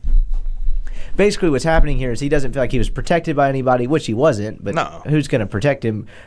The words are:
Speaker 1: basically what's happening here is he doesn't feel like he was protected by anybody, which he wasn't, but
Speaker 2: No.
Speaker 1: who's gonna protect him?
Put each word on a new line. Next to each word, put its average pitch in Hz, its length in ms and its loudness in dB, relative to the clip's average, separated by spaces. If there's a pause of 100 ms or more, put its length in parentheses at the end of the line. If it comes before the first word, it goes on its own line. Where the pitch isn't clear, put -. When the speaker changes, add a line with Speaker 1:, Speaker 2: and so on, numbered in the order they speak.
(1160)
Speaker 1:
basically 196 320 2
what's 135 160 0
happening 151 360 2
here 127 120 -2
is 107 80 -4
he 139 100 -4
doesn't 147 240 2
feel 135 100 0
like 117 80 -2
he 127 80 0
was 117 100 2
protected 165 460 -2
by 139 120 2
anybody, 127 380 0
which 147 220 -2
he 110 80 -2
wasn't, 107 480 0
but 101 100 -6
Speaker 2:
No. 117 320 -6
Speaker 1:
who's 147 220 0
gonna 117 180 -2
protect 120 400 -2
him? 107 220 -4 (200)